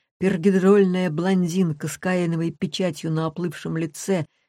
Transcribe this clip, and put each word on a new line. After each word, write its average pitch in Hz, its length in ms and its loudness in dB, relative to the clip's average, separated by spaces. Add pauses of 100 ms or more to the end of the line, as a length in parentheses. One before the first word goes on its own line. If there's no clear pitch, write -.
(180)
пергидрольная 185 920 4
блондинка 170 800 0
с - 100 -10
каиновой 170 520 -2
печатью 170 600 -4
на 160 140 0
оплывшем 160 500 -6
лице, 165 500 -4 (220)